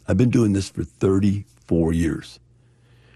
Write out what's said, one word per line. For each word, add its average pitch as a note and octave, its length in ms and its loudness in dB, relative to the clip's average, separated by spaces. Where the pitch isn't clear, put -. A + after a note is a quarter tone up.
I've F#2+ 100 -2
been B2 120 2
doing A2 240 2
this F#2+ 160 -2
for - 160 -8
thirty-four G2 1040 -2
years. - 480 -4